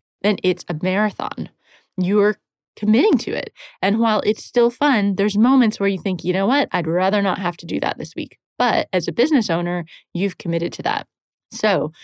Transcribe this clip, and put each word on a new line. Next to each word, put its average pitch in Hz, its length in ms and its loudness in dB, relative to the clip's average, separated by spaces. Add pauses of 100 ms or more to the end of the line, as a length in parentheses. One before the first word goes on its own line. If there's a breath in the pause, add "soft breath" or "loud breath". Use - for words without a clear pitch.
(240)
and 208 200 0
it's 180 260 0
a 156 120 -4
marathon. 185 680 -4 (480 soft breath)
You're 101 420 2 (360)
committing 240 420 4
to - 140 -4
it. - 200 -6 (300 loud breath)
And 202 180 0
while 220 220 2
it's 214 220 -2
still 240 260 2
fun, 214 460 2
there's 196 220 0
moments 240 420 4
where 202 100 2
you 190 100 -2
think, 185 240 -4
"You 175 100 -2
know 196 140 0
what? 269 240 0
I'd 175 160 -2
rather 190 340 0
not 196 180 0
have 180 180 -4
to - 80 -18
do 170 160 -4
that - 160 -2
this - 180 -12
week." - 240 -12 (180)
But 240 360 0
as 175 140 -2
a 165 40 -6
business 247 380 2
owner, 175 360 -2 (280 loud breath)
you've 185 240 -4
committed - 360 -4
to - 100 -14
that. - 220 -4 (460)
So 160 400 0 (120 loud breath)